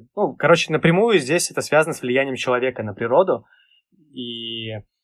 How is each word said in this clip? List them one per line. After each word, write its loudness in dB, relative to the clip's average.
ну, -2
короче, 2
напрямую 4
здесь 0
это -4
связано 2
с -10
влиянием 0
человека -2
на -8
природу. 2
И -10